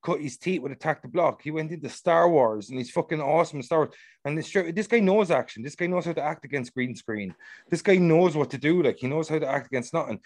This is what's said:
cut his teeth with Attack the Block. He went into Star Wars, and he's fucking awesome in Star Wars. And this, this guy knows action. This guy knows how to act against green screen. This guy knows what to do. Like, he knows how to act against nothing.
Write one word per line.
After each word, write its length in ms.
cut 160
his 180
teeth 240
with 100
Attack 300
the 60
Block. 340
He 80
went 220
into 160
Star 420
Wars, 400
and 80
he's 140
fucking 280
awesome 380
in 60
Star 160
Wars. 140
And 140
this, 140
this 340
guy 140
knows 320
action. 320
This 100
guy 140
knows 160
how 80
to 100
act 220
against 300
green 200
screen. 400
This 120
guy 140
knows 400
what 140
to 80
do. 220
Like, 180
he 100
knows 200
how 120
to 80
act 180
against 260
nothing. 340